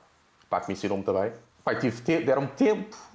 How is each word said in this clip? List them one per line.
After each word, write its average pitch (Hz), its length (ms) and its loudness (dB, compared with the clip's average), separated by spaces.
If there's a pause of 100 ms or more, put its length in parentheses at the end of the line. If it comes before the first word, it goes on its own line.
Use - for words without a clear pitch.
(500)
pá, 90 120 0
que - 60 -10
me 98 60 -4
ensinou 98 240 -2
muito 98 160 -2
bem. 98 180 0 (320)
Pá, 123 100 0
e - 60 -2
tive - 220 -2
te-, 165 220 2
deram-me 135 240 2
tempo, 202 480 0 (200)